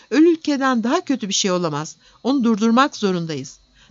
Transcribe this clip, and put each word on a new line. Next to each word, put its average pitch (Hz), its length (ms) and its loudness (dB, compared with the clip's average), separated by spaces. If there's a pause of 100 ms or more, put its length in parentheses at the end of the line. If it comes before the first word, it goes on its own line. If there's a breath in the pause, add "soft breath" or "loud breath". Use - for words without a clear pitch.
(100)
ölü 311 180 6
ülkeden 269 560 0
daha 302 200 0
kötü 233 240 -4
bir 202 60 -6
şey - 160 -2
olamaz. 160 460 -4 (260 soft breath)
Onu 262 220 0
durdurmak 226 520 2
zorundayız." 165 600 -4 (320 soft breath)